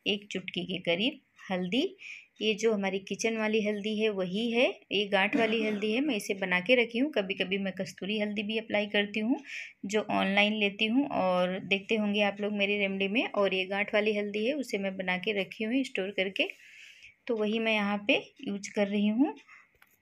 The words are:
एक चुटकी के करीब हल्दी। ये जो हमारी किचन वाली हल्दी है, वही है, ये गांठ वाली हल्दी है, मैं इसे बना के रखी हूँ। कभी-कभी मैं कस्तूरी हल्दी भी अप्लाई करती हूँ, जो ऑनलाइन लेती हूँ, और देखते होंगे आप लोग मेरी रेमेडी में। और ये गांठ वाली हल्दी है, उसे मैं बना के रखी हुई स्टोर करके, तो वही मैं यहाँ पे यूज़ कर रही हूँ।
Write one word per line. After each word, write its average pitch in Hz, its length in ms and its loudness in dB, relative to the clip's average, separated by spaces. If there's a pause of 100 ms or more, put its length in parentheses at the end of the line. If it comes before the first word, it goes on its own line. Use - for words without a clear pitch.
एक 202 240 -4
चुटकी 180 340 -6
के 180 120 -8
करीब 185 420 -2 (320)
हल्दी। 190 460 0 (440)
ये 214 120 2
जो 220 200 2
हमारी 196 260 -2
किचन 208 380 -2
वाली 214 240 2
हल्दी 208 380 -2
है, 220 100 2
वही 196 420 -2
है, 254 280 2 (120)
ये 202 160 0
गांठ 202 280 4
वाली 226 280 2
हल्दी 214 280 0
है, 240 100 0
मैं 285 140 0
इसे 208 180 -4
बना 185 260 0
के 214 160 6
रखी 233 220 2
हूँ। 285 140 2
कभी-कभी 196 460 0
मैं 196 160 -2
कस्तूरी 190 460 -4
हल्दी 208 240 -2
भी 220 140 -4
अप्लाई 208 280 0
करती 208 340 0
हूँ, 226 200 0 (460)
जो 208 160 2
ऑनलाइन 202 520 2
लेती 208 320 0
हूँ, 247 220 2
और 185 520 2
देखते 196 360 0
होंगे 208 260 0
आप 202 200 2
लोग 208 120 -2
मेरी 202 240 2
रेमेडी 196 300 0
में। 240 200 0
और 196 260 2
ये 196 120 0
गांठ 196 280 -4
वाली 208 240 2
हल्दी 208 280 -2
है, 262 80 0
उसे 269 240 -4
मैं 190 200 -4
बना 185 200 -2
के 202 240 -2
रखी 185 220 -6
हुई 247 200 0
स्टोर 196 260 -4
करके, 196 340 -2 (840)
तो 240 80 0
वही 214 240 0
मैं 226 140 2
यहाँ 208 340 0
पे 349 260 0 (140)
यूज़ 202 280 -6
कर 202 120 2
रही 208 200 2
हूँ। 262 280 2 (680)